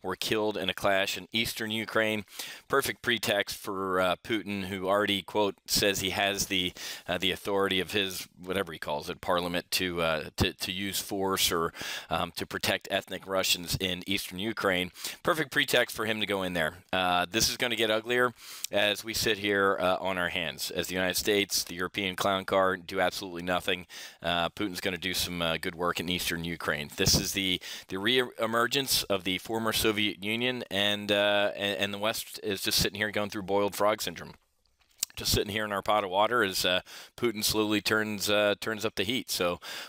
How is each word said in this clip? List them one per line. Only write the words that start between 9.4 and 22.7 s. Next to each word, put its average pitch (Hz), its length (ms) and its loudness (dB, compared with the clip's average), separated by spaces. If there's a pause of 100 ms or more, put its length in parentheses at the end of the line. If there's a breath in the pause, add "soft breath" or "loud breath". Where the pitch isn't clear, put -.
to, 87 300 0
uh, 80 220 2 (120)
to, 95 160 0
to - 220 -6
use 95 260 -4
force 95 500 0
or, 82 220 0 (380 loud breath)
um, 85 260 -2
to - 120 -6
protect 98 420 -2
ethnic 92 380 -4
Russians 92 520 0
in 90 280 -2
eastern 92 320 -2
Ukraine. 95 500 0 (320 loud breath)
Perfect 160 300 0
pretext 131 440 2
for 110 100 -2
him 110 160 0
to 101 40 0
go 98 160 -2
in 90 120 -2
there. 85 260 0 (120)
Uh, 90 380 2
this 110 220 2
is 120 40 -4
gonna 120 200 0
get 107 160 2
uglier 120 420 2 (380 loud breath)
as 104 320 2
we 110 100 -8
sit 110 240 2
here, 101 420 2
uh, 92 220 2
on 92 160 0
our 87 120 0
hands. 82 420 -4
As - 160 -2
the 90 80 -4
United 92 220 2
States, 101 460 2
the 87 120 -8
European 92 400 -2
clown 95 300 2
car, 95 320 4